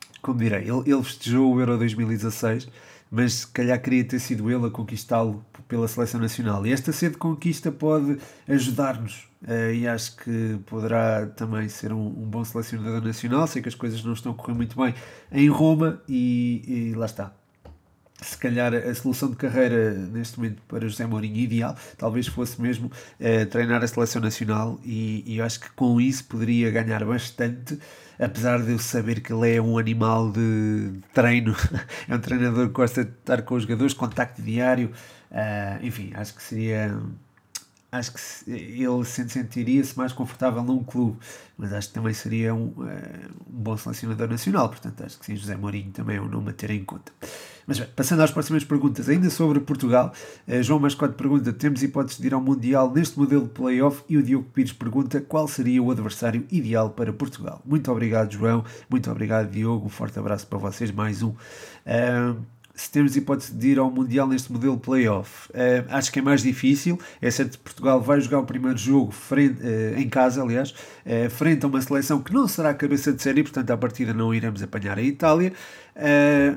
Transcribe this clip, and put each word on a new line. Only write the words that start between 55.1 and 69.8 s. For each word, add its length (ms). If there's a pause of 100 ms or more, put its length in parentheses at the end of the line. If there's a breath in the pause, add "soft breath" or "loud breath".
"Qual 260
seria 360
o 80
adversário 600
ideal 400
para 220
Portugal?" 500
Muito 300
obrigado, 400
João, 320 (240 loud breath)
muito 220
obrigado, 400
Diogo, 340
um 60
forte 280
abraço 280
para 120
vocês, 320
mais 320
um. 120 (520 loud breath)
Ahm, 500 (380)
se 160
temos 260
hipótese 380
de 140
ir 100
ao 120
Mundial 360
neste 240
modelo 280
play-off. 720
Eh, 380
acho 200
que 80
é 40
mais 200
difícil, 560 (220 loud breath)
é 100
certo 280
que 60
Portugal 360
vai 200
jogar 200
o 40
primeiro 340
jogo 340
frente, 500
eh, 360